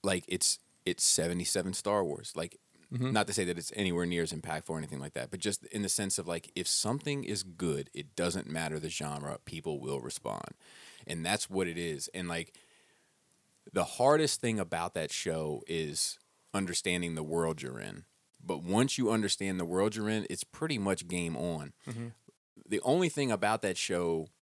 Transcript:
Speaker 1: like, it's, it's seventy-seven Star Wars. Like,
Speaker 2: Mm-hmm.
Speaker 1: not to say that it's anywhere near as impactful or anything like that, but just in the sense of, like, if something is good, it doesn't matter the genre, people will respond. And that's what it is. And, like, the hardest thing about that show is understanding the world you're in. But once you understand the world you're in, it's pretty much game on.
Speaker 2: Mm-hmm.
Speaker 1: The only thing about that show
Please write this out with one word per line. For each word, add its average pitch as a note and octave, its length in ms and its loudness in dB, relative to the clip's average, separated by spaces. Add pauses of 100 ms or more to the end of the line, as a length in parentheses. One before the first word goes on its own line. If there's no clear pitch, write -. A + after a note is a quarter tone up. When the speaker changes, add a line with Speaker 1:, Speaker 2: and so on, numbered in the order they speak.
Speaker 1:
like, F#2+ 260 4
it's, - 300 2 (260)
it's - 200 0
seventy-seven F2 680 2
Star G2+ 300 2
Wars. - 320 -4
Like, E2+ 220 -4 (340)
Speaker 2:
Mm-hmm. B2+ 200 2
Speaker 1:
not G#2+ 160 6
to G#2 40 -4
say G2 120 4
that F2 120 2
it's E2+ 200 -6
anywhere F2+ 280 4
near E2+ 200 2
as D#2+ 80 -2
impactful D#2 380 -4
or E2 60 0
anything D2 220 -6
like C#2+ 160 -8
that, B1 160 -6
but F#2+ 80 -6
just G2 280 -2
in G#2 160 -4
the F#2+ 60 0
sense G2 300 0
of, E2 80 -4
like, E2+ 300 -4
if F2+ 100 -2
something C#3 560 0
is G2+ 220 -2
good, E2 500 -2
it D2 220 -10
doesn't F2 340 0
matter D#2 300 -2
the D#2 100 -6
genre, D2 540 -4
people D#2 340 -6
will C2+ 220 -4
respond. G#1+ 480 -8 (580)
And E2 180 -6
that's G2+ 240 0
what F#2 200 0
it E2 100 -4
is. E2 340 -4
And, F2+ 160 -6
like, E2+ 240 -4 (1200)
the - 120 4
hardest D3 560 4
thing A2+ 180 0
about F2 360 -2
that D#2+ 180 -2
show D#2 560 -2
is D#2 500 -2 (340)
understanding F2+ 640 0
the D#2 80 -4
world D#2+ 400 0
you're B1+ 180 -6
in. G1+ 240 -10 (400)
But D#2+ 180 -4
once G#2+ 360 4
you A#2+ 120 4
understand G2 500 2
the F2 40 0
world F#2+ 300 2
you're G#2+ 140 -2
in, G#2+ 200 0
it's - 160 -4
pretty D#3 340 -4
much G2 280 0
game E2+ 300 0
on. D#2 360 -4 (160)
Speaker 2:
Mm-hmm. A#2 200 -6 (600)
Speaker 1:
The G#2 120 2
only E3 280 6
thing C#3 220 2
about G#2 320 4
that F#2+ 140 2
show E2+ 520 2 (140)